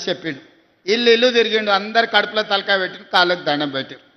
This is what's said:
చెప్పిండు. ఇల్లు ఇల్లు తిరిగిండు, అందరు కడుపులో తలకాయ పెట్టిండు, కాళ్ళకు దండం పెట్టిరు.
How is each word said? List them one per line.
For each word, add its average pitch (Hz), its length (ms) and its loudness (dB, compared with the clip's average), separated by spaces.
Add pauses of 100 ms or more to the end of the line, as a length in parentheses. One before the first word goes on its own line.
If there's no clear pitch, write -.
చెప్పిండు. 160 300 -6 (520)
ఇల్లు 233 180 2
ఇల్లు 233 200 4
తిరిగిండు, 220 420 0
అందరు 214 340 0
కడుపులో 214 380 0
తలకాయ 202 340 0
పెట్టిండు, 185 340 -8
కాళ్ళకు 175 320 2
దండం 147 260 -2
పెట్టిరు. 135 300 -8 (180)